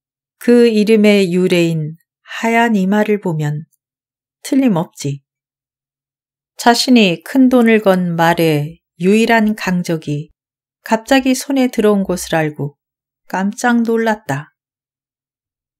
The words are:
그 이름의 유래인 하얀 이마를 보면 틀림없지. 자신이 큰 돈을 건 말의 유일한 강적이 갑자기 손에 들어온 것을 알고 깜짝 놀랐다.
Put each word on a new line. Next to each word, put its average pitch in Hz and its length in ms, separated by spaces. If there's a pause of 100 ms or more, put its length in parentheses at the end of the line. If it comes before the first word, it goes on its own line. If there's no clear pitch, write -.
(380)
그 240 300
이름의 208 680
유래인 170 600 (260)
하얀 233 540
이마를 208 440
보면 156 460 (800)
틀림없지. 170 800 (1300)
자신이 233 680
큰 262 260
돈을 226 320
건 185 340
말의 165 640 (200)
유일한 214 560
강적이 165 760 (520)
갑자기 254 520
손에 262 340
들어온 208 340
것을 175 320
알고 151 420 (500)
깜짝 233 540
놀랐다. 220 720 (1300)